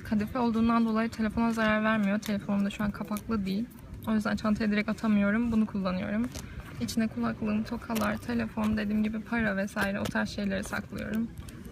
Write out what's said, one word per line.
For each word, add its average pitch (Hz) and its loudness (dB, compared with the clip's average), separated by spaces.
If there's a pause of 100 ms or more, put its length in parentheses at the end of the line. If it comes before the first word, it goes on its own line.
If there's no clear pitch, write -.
kadife 214 0
olduğundan 233 4
dolayı 220 2
telefona 226 2
zarar 214 4
vermiyor. 214 4
Telefonum 202 0
da 202 0
şu 208 -2
an 208 2
kapaklı 208 -4
değil. 196 0 (420)
O 220 2
yüzden 214 2
çantaya 214 2
direkt 208 2
atamıyorum. 214 4
Bunu 220 4
kullanıyorum. 202 -2 (520)
İçine 226 0
kulaklığım, 220 -2
tokalar, 220 -2
telefon, 220 0
dediğim 214 0
gibi 220 0
para 220 0
vesaire 202 -2
o 214 -2
tarz 220 0
şeyleri 196 -2
saklıyorum. 208 -4 (440)